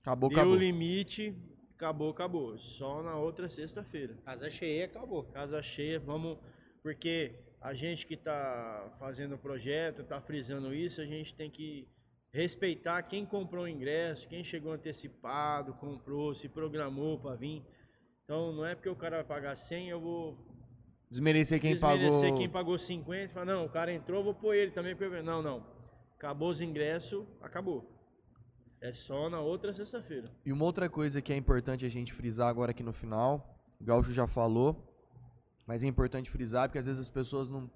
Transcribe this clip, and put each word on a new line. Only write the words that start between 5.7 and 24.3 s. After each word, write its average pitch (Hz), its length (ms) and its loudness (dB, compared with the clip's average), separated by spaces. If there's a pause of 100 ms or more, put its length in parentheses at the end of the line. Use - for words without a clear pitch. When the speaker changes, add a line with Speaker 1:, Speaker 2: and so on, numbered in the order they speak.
Speaker 2:
vamos, 156 360 -4 (460)
porque 156 500 -2 (280)
a 135 120 -6
gente 151 320 -4
que 165 120 -8
tá 120 840 -4
fazendo 135 360 -6
o 127 40 -12
projeto, 139 640 -2
tá 139 160 -6
frisando 135 560 -4
isso, 165 240 -2
a 156 60 -4
gente 151 280 -8
tem 151 160 -10
que 147 380 -10 (460)
respeitar 170 680 0
quem 202 220 -6
comprou 180 380 -4
o 175 60 -4
ingresso, 156 580 -2
quem 170 160 -8
chegou 160 300 -6
antecipado, 147 1000 -4
comprou, 143 600 -4
se 143 140 -12
programou 151 680 -2
pra 123 180 -6
vir. 143 280 -8 (640)
Então, 160 260 -2
não 156 140 -2
é 175 100 -2
porque - 140 -6
o 180 80 -4
cara 165 200 -4
vai 156 80 -2
pagar 143 300 -4
cem, 175 320 -6
eu 175 140 -4
vou 165 520 -6 (560)
Speaker 1:
Desmerecer 156 520 6
quem 156 120 4
Speaker 2:
desmerecer 147 480 8
Speaker 1:
pagou. 139 180 6
Speaker 2:
quem 180 100 0
pagou 180 300 0
cinquenta, 180 540 -6
fala, 180 120 -6
não, 185 200 2
o 156 40 -6
cara 170 240 0
entrou, 170 300 -2
vou 202 100 0